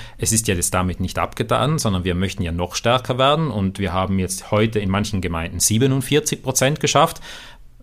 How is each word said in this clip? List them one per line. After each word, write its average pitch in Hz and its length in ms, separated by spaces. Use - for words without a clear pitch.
es - 140
ist 110 160
ja 98 80
jetzt 87 180
damit 90 260
nicht 90 200
abgetan, 120 580
sondern 95 260
wir 90 120
möchten 92 260
ja 82 100
noch 87 220
stärker 123 460
werden. 147 320
Und 95 260
wir 92 160
haben 95 240
jetzt - 320
heute 110 300
in 98 100
manchen 98 320
Gemeinden 85 380
siebenundvierzig 135 840
Prozent 131 380
geschafft. 151 420